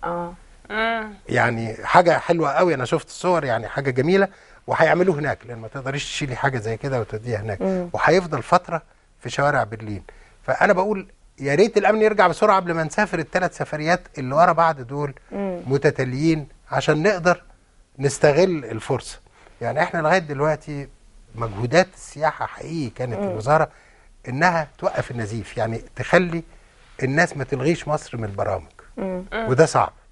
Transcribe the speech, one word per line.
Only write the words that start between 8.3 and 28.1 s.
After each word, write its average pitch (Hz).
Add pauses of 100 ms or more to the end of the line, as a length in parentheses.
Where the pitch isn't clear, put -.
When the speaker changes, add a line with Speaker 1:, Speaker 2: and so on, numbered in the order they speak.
Speaker 3:
فترة 170 (380)
في 120
شوارع 143
برلين. 107 (440)
فأنا 180
بقول 190 (340)
يا 139
ريت 208
الأمن 214
يرجع 208
بسرعة 190
قبل 175
ما 165
نسافر 208
الثلاث 175
سفريات 156 (180)
اللي 131
ورا 170
بعض 165
دول 139 (180)
Speaker 1:
مم. 190
Speaker 3:
متتاليين 139 (240)
عشان 151
نقدر 180 (560)
نستغل 147
الفرصة. 110 (400)
يعني 120
احنا 175
لغاية 156
دلوقتي 147 (460)
مجهودات 117
السياحة -
حقيقي 147
كانت 123
Speaker 1:
مم. 202
Speaker 3:
الوزارة 147 (600)
إنها 156 (100)
توقف -
النزيف، 113
يعني 113 (160)
تخلي 170 (600)
الناس 143
ما 135
تلغيش 143
مصر 147